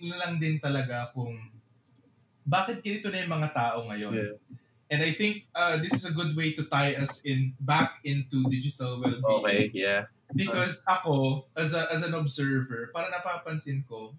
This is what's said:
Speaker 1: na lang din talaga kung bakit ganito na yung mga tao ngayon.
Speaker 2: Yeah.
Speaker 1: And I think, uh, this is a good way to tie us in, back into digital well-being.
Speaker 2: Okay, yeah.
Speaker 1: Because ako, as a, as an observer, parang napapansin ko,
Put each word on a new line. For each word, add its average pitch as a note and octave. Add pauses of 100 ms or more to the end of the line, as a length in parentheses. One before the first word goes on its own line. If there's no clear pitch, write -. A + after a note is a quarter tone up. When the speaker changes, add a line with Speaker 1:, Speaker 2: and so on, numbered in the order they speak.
Speaker 1:
na F3
lang F3
din D#3
talaga B2
kung A#2 (1040)
bakit F#3+
ganito G#3
na F#3
yung E3+
mga D3+
tao A#2+
ngayon. G#2
Speaker 2:
Yeah. G#2 (500)
Speaker 1:
And D3+
I D#3+
think, G#3
uh, E3+
this E3+
is F#3+
a E3+
good D#3
way D#3
to D3+
tie C#3+
us -
in, C3
back D3
into C#3
digital B2+
well-being. A#2
Speaker 2:
Okay, G#2 (120)
yeah. G2+ (220)
Speaker 1:
Because F3+
ako, C#3+
as D#3+
a, D#3+
as D#3+
an E3
observer, C3+
parang E3+
napapansin E3
ko, A2